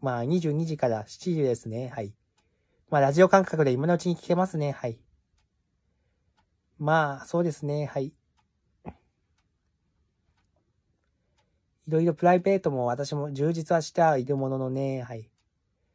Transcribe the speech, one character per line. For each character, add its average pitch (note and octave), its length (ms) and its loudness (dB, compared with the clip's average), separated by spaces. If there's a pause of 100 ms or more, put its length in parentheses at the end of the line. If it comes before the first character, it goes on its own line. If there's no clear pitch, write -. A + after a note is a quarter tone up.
ま B2+ 140 -2
あ、 A#2+ 80 -4
二 E3+ 160 0
十 D#3+ 100 -2
二 D#3+ 160 -2
時 D#3 100 -6
か B2+ 120 2
ら G#2+ 180 -2
七 - 260 -6
時 D#3 100 0
で B2+ 120 2
す - 140 -10
ね。 A#2+ 260 -8
は A#2+ 60 -10
い。 G2+ 120 -10 (760)
ま D3+ 80 2
あ、 - 20 6
ラ C#3 120 4
ジ E3+ 100 6
オ F#3 60 8
感 F#3+ 160 6
覚 D#3 200 0
で C3+ 60 2
今 B2+ 160 0
の F3 80 2
う E3 40 2
ち F3+ 100 -4
に E3+ 80 0
聞 - 100 -16
け F3+ 80 0
ま F#3 140 0
す D#3+ 100 -6
ね。 C#3+ 140 -2
は - 160 -8
い。 A2+ 100 -10 (1800)
ま D3+ 460 0
あ、 - 40 -20
そ E3+ 160 0
う - 20 0
で D#3+ 80 -2
す - 120 -12
ね。 D3 220 -2
は C#3 140 -6
い。 C3+ 60 -4
い - 80 -12 (3750)
ろ D#3+ 140 2
い E3 40 4
ろ E3 100 4
プ F3 100 -2
ラ F3+ 100 8
イ F3+ 60 4
ベ G3 160 2
ー - 20 2
ト D#3+ 140 -2
も B2+ 140 -2
私 C#3 280 -4
も D3 180 -4
充 D3 200 0
実 E3 220 -2
は E3 60 4
し - 120 -8
て F3 100 2
は D#3 160 4
い A#2+ 60 -2
る C#3 120 -2
も C3+ 120 -2
の C3+ 100 -4
の C3 120 -4
ね。 C3+ 340 -4
は A#2 100 -14
い。 A2 160 -16 (640)